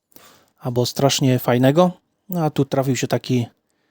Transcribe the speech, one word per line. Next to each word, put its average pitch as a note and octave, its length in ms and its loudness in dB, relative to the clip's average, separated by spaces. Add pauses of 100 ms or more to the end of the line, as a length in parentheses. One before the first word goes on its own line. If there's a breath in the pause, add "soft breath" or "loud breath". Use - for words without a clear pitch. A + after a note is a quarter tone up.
(600 soft breath)
albo B2 260 -2
strasznie C3 540 0
fajnego, D3 520 2 (380)
no, F3 140 -4
a D3+ 60 0
tu C#3+ 160 -2
trafił C3+ 300 -2
się A#2+ 120 -4
taki B2 380 -2 (460)